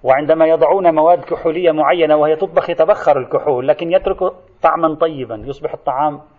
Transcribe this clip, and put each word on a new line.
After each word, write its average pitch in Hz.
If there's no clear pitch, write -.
وعندما 151
يضعون 160
مواد 170
كحولية 165
معينة 156
وهي 151
تطبخ 175
يتبخر 160
الكحول، 131
لكن 165
يترك 190
طعما 160
طيبا، 131
يصبح 139
الطعام 143